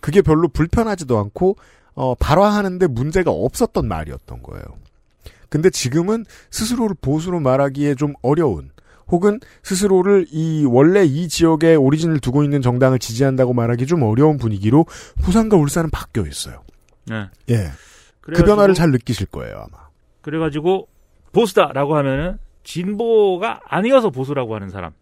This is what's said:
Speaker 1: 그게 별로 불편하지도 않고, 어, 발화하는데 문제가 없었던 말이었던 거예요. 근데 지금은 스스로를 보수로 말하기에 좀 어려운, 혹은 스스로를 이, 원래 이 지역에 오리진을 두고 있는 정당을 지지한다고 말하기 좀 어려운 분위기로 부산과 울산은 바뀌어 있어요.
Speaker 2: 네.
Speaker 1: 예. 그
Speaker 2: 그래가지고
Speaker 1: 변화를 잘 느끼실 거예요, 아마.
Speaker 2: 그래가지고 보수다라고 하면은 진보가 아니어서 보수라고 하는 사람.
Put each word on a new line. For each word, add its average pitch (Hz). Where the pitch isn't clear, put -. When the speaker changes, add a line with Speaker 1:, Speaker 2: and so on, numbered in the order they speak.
Speaker 1:
그게 170
별로 156
불편하지도 170
않고, 180
어, 131
발화하는데 190
문제가 151
없었던 127
말이었던 69
거예요. 50
근데 160
지금은 175
스스로를 226
보수로 160
말하기에 139
좀 147
어려운, 120
혹은 208
스스로를 190
이, 156
원래 160
이 156
지역에 165
오리진을 156
두고 135
있는 143
정당을 127
지지한다고 127
말하기 120
좀 165
어려운 131
분위기로 113
부산과 214
울산은 156
바뀌어 -
있어요. -
Speaker 2:
네. 110
Speaker 1:
예. 120
그 -
Speaker 2:
그래가지고 165
Speaker 1:
변화를 202
잘 165
느끼실 117
거예요, 57
아마. -
Speaker 2:
그래가지고 160
보수다라고 151
하면은 143
진보가 208
아니어서 220
보수라고 127
하는 98
사람. 90